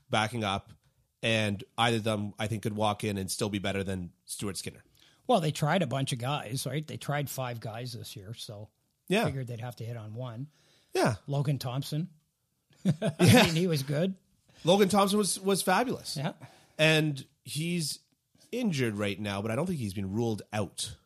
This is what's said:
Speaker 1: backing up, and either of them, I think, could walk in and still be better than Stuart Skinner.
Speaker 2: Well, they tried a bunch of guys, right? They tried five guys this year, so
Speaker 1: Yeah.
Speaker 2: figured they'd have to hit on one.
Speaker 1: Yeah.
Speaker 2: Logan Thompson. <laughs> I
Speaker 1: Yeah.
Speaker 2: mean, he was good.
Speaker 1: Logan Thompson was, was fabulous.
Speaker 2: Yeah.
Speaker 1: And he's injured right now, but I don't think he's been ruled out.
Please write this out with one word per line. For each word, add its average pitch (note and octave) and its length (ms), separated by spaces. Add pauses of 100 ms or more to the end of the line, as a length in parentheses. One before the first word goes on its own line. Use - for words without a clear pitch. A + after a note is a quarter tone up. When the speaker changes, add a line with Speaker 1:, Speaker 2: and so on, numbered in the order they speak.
Speaker 1:
backing A2 360
up, G2 280 (500)
and G#2+ 400 (140)
either A#2 220
of G#2+ 60
them, G#2 340
I A2 80
think, G#2 160
could G#2+ 140
walk G#2 280
in G#2 140
and F#2+ 120
still - 200
be G2+ 80
better G2 260
than F#2 260 (140)
Stuart G2 320
Skinner. - 260 (440)
Speaker 2:
Well, A#3 140
they D#3 120
tried E3 300
a D3+ 40
bunch C3+ 260
of B2+ 60
guys, C3 500
right? D3+ 180
They A#2 100
tried C#3+ 340
five A#2+ 300
guys A#2 320
this G#2+ 240
year, G#2 180
so G#2+ 340 (400)
Speaker 1:
Yeah. G#3 160
Speaker 2:
figured C3+ 220
they'd A#2 140
have B2 160
to A#2+ 80
hit A#2 120
on G#2+ 180
one. B2 340 (460)
Speaker 1:
Yeah. C#4+ 200 (120)
Speaker 2:
Logan C#3+ 320
Thompson. C#3 500 (360)
<laughs> - 420
I G3 340
Speaker 1:
Yeah. A3 240
Speaker 2:
mean, E3+ 100
he E3+ 120
was D#3 160
good. D3+ 320 (500)
Speaker 1:
Logan G3 240
Thompson G3 300
was, G3+ 220
was F#3+ 220
fabulous. G3+ 540
Speaker 2:
Yeah. D3+ 160 (460)
Speaker 1:
And D#3 460 (200)
he's E3 560 (500)
injured C#3+ 460
right G2+ 220
now, G2+ 240
but A2 80
I A2+ 60
don't D#3 100
think F3+ 120
he's G2+ 160
been F#2+ 180
ruled A2+ 300 (100)
out. - 420 (120)